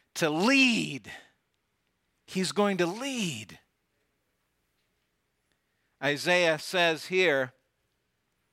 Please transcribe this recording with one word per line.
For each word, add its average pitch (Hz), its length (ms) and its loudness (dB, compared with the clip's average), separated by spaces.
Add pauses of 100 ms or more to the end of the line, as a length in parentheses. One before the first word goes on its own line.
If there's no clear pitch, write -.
(140)
to 156 160 0
lead. 196 840 0 (1120)
He's 185 260 -4
going 202 280 0
to 175 80 2
lead. 202 720 -6 (2500)
Isaiah 156 560 2
says 170 480 0
here, 156 480 0 (1000)